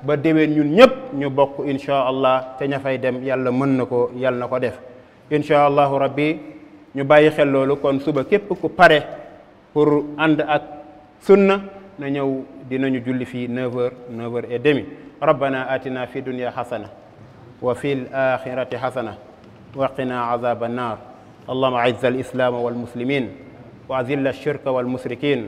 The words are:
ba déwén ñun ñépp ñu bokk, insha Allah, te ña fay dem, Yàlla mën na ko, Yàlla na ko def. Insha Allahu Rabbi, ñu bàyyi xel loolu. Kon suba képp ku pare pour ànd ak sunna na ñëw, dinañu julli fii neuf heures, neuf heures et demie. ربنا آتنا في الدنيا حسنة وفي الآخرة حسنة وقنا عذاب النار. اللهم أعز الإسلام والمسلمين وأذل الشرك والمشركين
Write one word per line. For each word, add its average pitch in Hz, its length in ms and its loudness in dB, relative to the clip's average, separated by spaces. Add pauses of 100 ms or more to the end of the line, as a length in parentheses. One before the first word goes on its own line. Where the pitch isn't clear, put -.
ba 143 140 0
déwén 156 360 2
ñun 151 220 2
ñépp - 380 6
ñu 143 160 -4
bokk, 139 360 2
insha 139 400 0
Allah, 131 540 0
te 143 80 -2
ña 139 120 -2
fay 135 200 -2
dem, 127 240 -2
Yàlla 131 280 0
mën 135 260 2
na 123 80 0
ko, 120 300 0
Yàlla 123 240 0
na 123 80 -6
ko 127 120 -2
def. 120 180 -4 (540)
Insha 151 340 4
Allahu 143 320 4
Rabbi, 139 400 0 (580)
ñu 139 80 -4
bàyyi 151 280 8
xel 151 180 2
loolu. 135 280 2
Kon 139 220 0
suba 139 260 -2
képp 202 240 0 (120)
ku 156 80 -2
pare 160 320 6 (720)
pour 147 300 4 (140)
ànd 151 300 2
ak 151 140 2 (600)
sunna 196 400 6 (360)
na 143 120 -8
ñëw, 139 340 -2 (260)
dinañu 131 360 0
julli 127 200 -2
fii 123 220 -8
neuf 123 280 -4
heures, 123 180 -2 (160)
neuf 117 240 -8
heures 117 180 -6
et 120 80 -2
demie. 127 260 2 (380)
ربنا 135 520 -2
آتنا 127 360 -6
في 139 80 -8
الدنيا 123 320 -6
حسنة 113 360 -8 (720)
وفي 123 320 -2
الآخرة 127 840 -4
حسنة 120 360 -6 (600)
وقنا 131 460 -2
عذاب 120 420 -2
النار. 117 340 -4 (520)
اللهم 131 240 0
أعز 123 320 0
الإسلام 127 480 0
والمسلمين 120 760 -4 (600)
وأذل 131 380 -2
الشرك 139 400 -4
والمشركين 127 800 -2